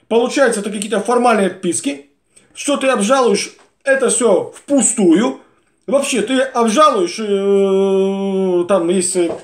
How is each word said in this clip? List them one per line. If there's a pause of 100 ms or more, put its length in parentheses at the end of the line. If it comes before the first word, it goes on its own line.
Получается,
это
какие-то
формальные
отписки. (480)
Что
ты
обжалуешь, (280)
это
все
впустую. (480)
Вообще,
ты
обжалуешь,
э,
там,
если (120)